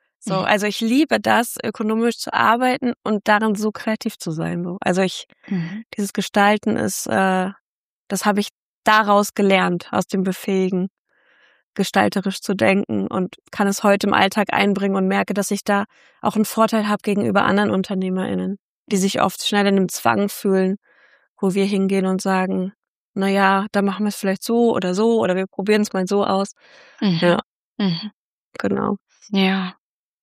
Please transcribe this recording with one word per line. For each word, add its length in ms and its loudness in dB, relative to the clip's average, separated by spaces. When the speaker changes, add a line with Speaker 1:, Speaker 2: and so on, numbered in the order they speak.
Speaker 1:
So, 160 -4
Speaker 2:
Mhm. 100 0
Speaker 1:
also 200 2
ich 140 -4
liebe 400 2
das, 440 0
ökonomisch 540 -2
zu 160 -8
arbeiten 600 2
und 240 -2
darin 280 2
so 160 -2
kreativ 460 -6
zu 140 -8
sein, 320 -6
so. 180 -8
Also 200 0
ich, 240 -4
Speaker 2:
Mhm. 360 -6
Speaker 1:
dieses 180 -4
Gestalten 640 0
ist, 320 -4
äh, 420 0
das 180 -6
hab 120 2
ich 100 -2
daraus 500 4
gelernt, 580 2
aus 160 0
dem 160 -2
Befähigen, 640 -2
gestalterisch 680 0
zu 120 -2
denken 540 2
und 280 -4
kann 160 0
es 160 -2
heute 240 4
im 60 2
Alltag 380 2
einbringen 440 0
und 120 0
merke, 260 -2
dass 180 -2
ich 120 -4
da 200 0
auch 140 0
einen 100 2
Vorteil 420 0
hab 140 -2
gegenüber 420 0
anderen 260 2
UnternehmerInnen, 880 -2
die 100 0
sich 240 0
oft 240 -2
schnell 200 0
in 100 4
einem 140 2
Zwang 400 0
fühlen, 460 0
wo 140 0
wir 120 2
hingehen 400 0
und 160 0
sagen, 500 -2
„Na 140 0
ja, 440 2
dann 140 2
machen 200 -2
wir's 100 -4
vielleicht 280 -4
so 300 2
oder 200 -2
so 260 2
oder 160 2
wir 120 -2
probieren's 460 0
mal 140 0
so 180 2
aus.“ 260 0
Speaker 2:
Mhm. 220 2
Speaker 1:
Ja. 180 4
Speaker 2:
Mhm. 340 -2
Speaker 1:
Genau. 360 -2
Speaker 2:
Ja. 460 0